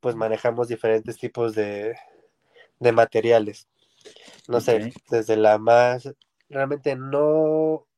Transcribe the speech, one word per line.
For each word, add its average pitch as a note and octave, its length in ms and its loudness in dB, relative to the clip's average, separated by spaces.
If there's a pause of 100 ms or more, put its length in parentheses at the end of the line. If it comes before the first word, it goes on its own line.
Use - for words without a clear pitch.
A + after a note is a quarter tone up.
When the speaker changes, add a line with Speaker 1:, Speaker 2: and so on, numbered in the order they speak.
Speaker 1:
pues, A#2+ 140 -4
manejamos A#2 520 -2
diferentes A2+ 500 -2
tipos A#2 380 -6
de, G#2 400 -6 (840)
de A#2+ 120 2
materiales. A2+ 760 2 (800)
No A#2+ 140 -2
sé, A2+ 180 2
Speaker 2:
Ok. A#2 160 -8 (140)
Speaker 1:
desde A2 280 0
la G#2+ 200 4
más, B2 560 2 (360)
realmente C3+ 460 -4
no D#3 920 0 (100)